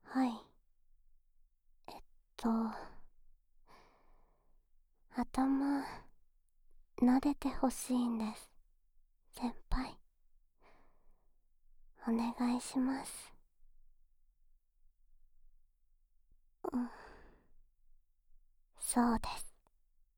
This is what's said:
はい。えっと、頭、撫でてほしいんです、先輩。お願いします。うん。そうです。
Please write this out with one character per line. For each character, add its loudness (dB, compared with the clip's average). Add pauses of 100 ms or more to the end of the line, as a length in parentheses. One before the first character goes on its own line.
は 2
い。 2 (1600)
え -16
っ -16 (340)
と、 -2 (2750)
頭、 2 (1160)
撫 8
で 4
て -2
ほ 2
し -8
い 2
ん 0
で -2
す、 -18 (840)
先 -4 (160)
輩。 2 (2000)
お 2
願 2
い -2
し -4
ま 0
す。 -14 (3500)
う -2
ん。 -2 (1900)
そ 4
う 2
で -4
す。 -10 (680)